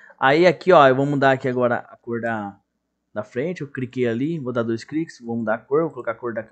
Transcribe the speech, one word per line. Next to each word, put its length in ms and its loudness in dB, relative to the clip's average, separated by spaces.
Aí 280 4
aqui, 260 2
ó, 140 8
eu 100 4
vou 100 0
mudar 260 2
aqui 160 -2
agora 280 0
a 200 -12
cor 240 -8
da, 380 -6
da 80 -6
frente. 380 -6
Eu 60 -10
cliquei 380 -4
ali, 320 -2
vou 140 -6
dar 100 -2
dois 220 -6
cliques, 360 -8
vou 180 -6
mudar 160 -2
a 40 -4
cor, 260 0
vou 60 -4
colocar 220 -6
a 20 -14
cor 200 -8
da, 180 -8